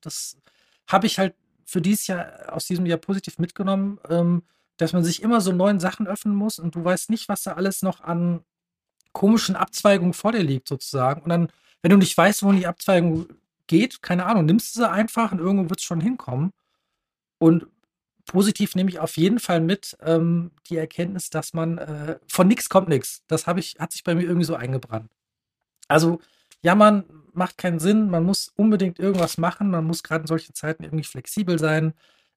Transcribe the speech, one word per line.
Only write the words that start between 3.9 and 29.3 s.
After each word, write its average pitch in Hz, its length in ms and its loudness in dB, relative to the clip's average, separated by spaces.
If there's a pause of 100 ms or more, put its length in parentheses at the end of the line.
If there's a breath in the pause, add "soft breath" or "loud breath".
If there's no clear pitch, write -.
ähm, 170 340 2 (340)
dass 160 160 -2
man 180 100 2
sich 165 200 -2
immer 226 180 2
so 185 120 0
neuen 190 280 2
Sachen 185 260 -4
öffnen 208 280 -2
muss 202 260 -2
und 165 160 -6
du 170 80 -4
weißt 180 260 0
nicht, 220 180 -4
was 202 140 -4
da 180 120 -8
alles 190 280 -4
noch 185 200 -4
an 170 380 -2 (720)
komischen 202 440 2
Abzweigungen 196 560 2
vor - 200 -2
dir 220 120 0
liegt 135 240 -4
sozusagen. 139 540 -2
Und 170 80 -6
dann, 170 180 2 (340 soft breath)
wenn 180 80 4
du 202 60 8
nicht 190 200 4
weißt, 190 280 4
wohin 196 160 6
die 180 80 -2
Abzweigung 170 580 0 (400)
geht, 196 360 2
keine 180 240 -2
Ahnung, 196 180 2
nimmst 185 320 2
du 233 40 -2
sie 226 100 2
einfach 214 420 0
und 190 80 -2
irgendwo 185 300 0
wird's 190 120 -6
schon 165 180 -4
hinkommen. 170 520 -2 (840)
Und 165 280 4 (600)
positiv 196 480 0
nehme 185 160 0
ich 175 80 -8
auf 160 180 -6
jeden 196 220 2
Fall 175 220 0
mit, 175 440 -2
ähm, 170 460 0 (180)
die 170 80 -6
Erkenntnis, 175 540 -6
dass - 220 -8
man, 165 260 -4
äh, 151 400 -10 (100)
von 185 200 4
nix - 200 0
kommt 190 200 2
nix. - 400 -2
Das 160 180 -4
hab 175 120 -2
ich, - 200 -8
hat 170 140 -8
sich - 120 -14
bei 175 100 0
mir 170 80 0
irgendwie 175 240 0
so 165 100 -4
eingebrannt. 117 540 -6 (800)
Also 165 320 4 (420 soft breath)
jammern 208 420 6 (280)
macht 180 260 -4
keinen 170 200 -2
Sinn, 202 320 2
man 170 140 2
muss 190 320 0
unbedingt 202 420 2
irgendwas 185 400 0